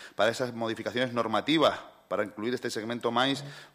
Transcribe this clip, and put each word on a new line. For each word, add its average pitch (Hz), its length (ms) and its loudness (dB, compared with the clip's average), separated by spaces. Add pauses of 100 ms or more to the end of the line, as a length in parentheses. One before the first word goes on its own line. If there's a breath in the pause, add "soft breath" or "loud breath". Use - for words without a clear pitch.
(160 loud breath)
para 107 160 4
esas 123 200 -2
modificaciones 113 600 -2
normativas 113 640 2 (300)
para 95 160 0
incluir 107 300 -4
este 120 160 -4
segmento 117 400 -4
mais, 135 340 2 (300 loud breath)